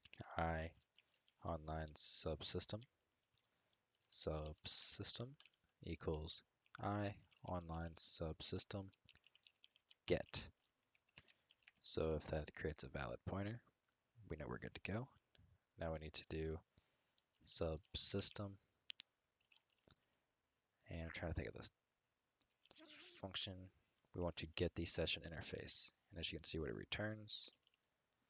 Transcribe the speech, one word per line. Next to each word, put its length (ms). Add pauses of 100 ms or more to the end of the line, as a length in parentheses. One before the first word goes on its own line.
(360)
I 360 (720)
online 480
subsystem, 880 (1300)
subsystem 1160 (580)
equals 560 (400)
I 320 (340)
online 480
subsystem 880 (1200)
get. 420 (1300)
So 340
if 140
that 240
creates 280
a 60
valid 380
pointer, 320 (680)
we 80
know 140
we're 80
good 160
to 180
go. 160 (720)
Now 140
we 60
need 160
to 120
do 300 (880)
subsystem, 1040 (2500)
and 140
I'm 100
trying 180
to 40
think 140
of 40
this 160 (1500)
function. 320 (600)
We 80
want 140
to 180
get 180
the 120
session 360
interface, 680 (180)
and 100
as 120
you 80
can 60
see, 120
what 120
it 60
returns 760 (800)